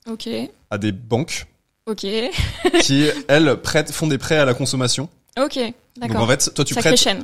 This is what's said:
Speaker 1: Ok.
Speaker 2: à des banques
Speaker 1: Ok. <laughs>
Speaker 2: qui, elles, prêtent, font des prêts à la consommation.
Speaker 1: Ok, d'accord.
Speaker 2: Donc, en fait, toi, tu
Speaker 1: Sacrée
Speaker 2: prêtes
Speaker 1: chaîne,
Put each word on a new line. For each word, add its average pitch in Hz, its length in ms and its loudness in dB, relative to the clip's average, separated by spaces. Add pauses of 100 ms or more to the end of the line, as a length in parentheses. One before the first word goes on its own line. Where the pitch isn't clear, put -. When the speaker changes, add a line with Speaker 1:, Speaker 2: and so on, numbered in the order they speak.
Speaker 1:
Ok. 226 180 -10 (440)
Speaker 2:
à - 60 -4
des 107 140 -2
banques 120 560 -4 (380)
Speaker 1:
Ok. 208 200 -8 (400)
<laughs> - 360 0
Speaker 2:
qui, 139 260 4 (200)
elles, 139 340 4
prêtent, 156 300 0
font 156 160 -2
des 143 100 0
prêts 160 200 0
à 147 80 6
la 127 80 2
consommation. 127 560 -2 (320)
Speaker 1:
Ok, 294 160 -2 (380)
d'accord. 233 220 -4
Speaker 2:
Donc, - 60 2
en 113 40 2
fait, 135 260 0
toi, 143 120 0
tu - 80 -6
Speaker 1:
Sacrée 233 160 2
Speaker 2:
prêtes 247 120 6
Speaker 1:
chaîne, 202 220 0